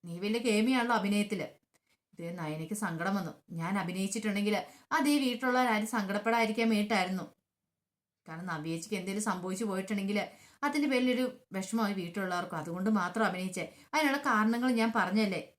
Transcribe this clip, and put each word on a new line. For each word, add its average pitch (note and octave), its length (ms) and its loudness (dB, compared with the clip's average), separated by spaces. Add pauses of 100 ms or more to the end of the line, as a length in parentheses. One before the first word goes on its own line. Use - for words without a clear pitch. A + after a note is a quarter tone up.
നീ E3+ 140 -10
വലിയ G#3 220 0
കേമിയാണല്ലോ A#3 560 4
അഭിനയത്തില്." G3+ 500 0 (640)
ഇത് E3+ 240 -10
നയനയ്ക്ക് D#3+ 420 -6
സങ്കടം F3+ 380 -2
വന്നു. F3 180 -4 (200)
"ഞാൻ E3+ 260 -4
അഭിനയിച്ചിട്ടുണ്ടെങ്കിൽ G3+ 760 -2 (360)
അത് C#4+ 180 2
ഈ D4 100 4
വീട്ടിലുള്ളവരാരും B3 720 2
സങ്കടപ്പെടാതിരിക്കാൻ A3 800 0
വേണ്ടിയിട്ടായിരുന്നു. G3 580 2 (1000)
കാരണം E3+ 200 -10
നവ്യേച്ചിക്ക് E3 500 -4
എന്തെങ്കിലും G3 280 -4
സംഭവിച്ചു F#3+ 400 -2
പോയിട്ടുണ്ടെങ്കിൽ G3 540 -2 (440)
അതിൻ്റെ C#4+ 260 2
പേരിലൊരു B3+ 360 2 (280)
വിഷമമായി G3+ 420 -2
വീട്ടിലുള്ളവർക്കും, F3+ 640 -4
അതുകൊണ്ട് F3 340 -2
മാത്രം G3 320 0
അഭിനയിച്ചേ. F#3 400 -2 (240)
അതിനുള്ള C#4+ 340 2
കാരണങ്ങൾ A#3 480 2
ഞാൻ A3+ 220 4
പറഞ്ഞല്ലേ G3 480 2 (180)